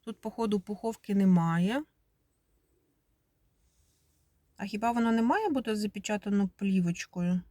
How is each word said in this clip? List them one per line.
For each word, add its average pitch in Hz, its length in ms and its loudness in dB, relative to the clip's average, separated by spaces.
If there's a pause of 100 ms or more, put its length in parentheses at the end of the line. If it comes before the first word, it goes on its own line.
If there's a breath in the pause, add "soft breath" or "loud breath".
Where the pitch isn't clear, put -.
Тут, - 200 -14
походу, 214 380 -2
пуховки 208 560 -6
немає. 185 680 4 (2750)
А 202 80 -8
хіба 214 260 -2
воно 233 200 2
не 226 100 2
має 370 280 2
бути 233 260 -2
запечатано 202 800 -2
плівочкою? 180 960 -2